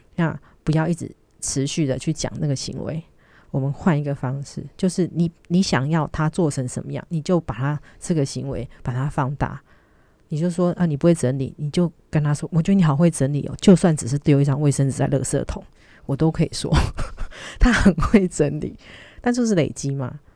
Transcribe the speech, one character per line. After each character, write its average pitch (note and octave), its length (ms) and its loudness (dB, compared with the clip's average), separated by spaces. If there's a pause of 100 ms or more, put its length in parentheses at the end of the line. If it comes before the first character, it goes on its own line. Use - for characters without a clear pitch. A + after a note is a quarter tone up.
(160)
那 D#3+ 200 -2 (280)
不 D#3 80 0
要 D#3+ 160 0
一 F3 40 0
直 - 160 -8 (320)
持 - 240 -4
续 D#3 220 -2
的 C3 100 -2
去 D#3 160 -4
讲 - 280 -6
那 D#3 80 -2
个 C3+ 80 0
行 - 260 -10
为， D#3+ 180 -8 (520)
我 C#3 80 -2
们 C#3 120 -2
换 D#3 240 0
一 D3 60 -2
个 C#3+ 100 -4
方 C#3 320 -6
式， D3+ 220 -12 (100)
就 F#3+ 120 0
是 F3 240 -2
你， E3 180 0 (160)
你 F3+ 160 2
想 C#3 260 0
要 D#3 200 0
他 D#3 200 0
做 F3 220 0
成 B2+ 160 -4
什 - 180 -8
么 C#3 80 -12
样， C#3 180 -10
你 D#3 120 -4
就 F3 180 0
把 D#3 140 -8
他 C#3 260 -2 (200)
这 - 120 -4
个 D3+ 120 2
行 C3 240 -8
为 B2 200 -8 (140)
把 - 100 -4
它 C3 160 -2
放 C#3+ 280 -2
大。 - 260 -6 (680)
你 D3+ 80 -4
就 F3 120 0
说 F3 260 0
，“啊， F3 80 0
你 D#3 100 0
不 C#3 120 0
会 E3+ 80 6
整 C3+ 240 0
理。” C3 180 -6
你 D3 140 -6
就 F3 200 0 (200)
跟 D3+ 120 2
他 D3 120 2
说 - 180 -6
，“我 E3 80 2
觉 D#3+ 100 0
得 G3 40 6
你 G3 80 6
好 D3+ 120 4
会 E3+ 160 4
整 C#3 220 0
理 C#3+ 140 -4
哦。” - 160 -8
就 G3 120 10
算 E3 220 4
只 - 100 -4
是 C3+ 120 0
丢 C#3+ 200 4
一 C#3+ 60 6
张 C#3 160 0
卫 D3 100 4
生 C#3 200 2
纸 - 40 -4
在 C#3 140 0
垃 C#3 140 0
圾 C3 240 -2
桶， - 180 -8 (400)
我 C#3 100 -4
都 D#3 160 2
可 E3 140 0
以 - 80 -6
说， - 180 -6 (300)
<laughs> - 280 -6 (300)
“他 B3 140 6
很 G3 220 6
会 F#3 340 4
整 D3+ 320 -2
理。” - 160 -10 (460)
但 A#3+ 100 0
就 A#3+ 140 0
是 A3 80 2
累 D#3 200 2
积 C#3 200 -4
嘛， C#3 260 -8 (160)